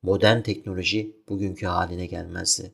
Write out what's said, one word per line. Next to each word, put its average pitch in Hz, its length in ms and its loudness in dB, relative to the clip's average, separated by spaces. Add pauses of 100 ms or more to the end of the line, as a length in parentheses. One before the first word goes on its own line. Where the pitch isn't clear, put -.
modern 107 400 6
teknoloji 104 720 -2 (140)
bugünkü 98 360 -4
haline 87 400 -2
gelmezdi. 90 680 -4